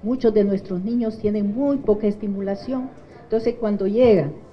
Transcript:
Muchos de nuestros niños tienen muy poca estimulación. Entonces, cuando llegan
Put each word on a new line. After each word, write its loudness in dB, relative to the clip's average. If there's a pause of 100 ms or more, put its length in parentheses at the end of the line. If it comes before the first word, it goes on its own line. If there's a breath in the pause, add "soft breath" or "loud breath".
Muchos 2
de 6
nuestros -2
niños -2
tienen 0
muy 0
poca 0
estimulación. -4 (320 loud breath)
Entonces, -2
cuando -2
llegan 4 (180)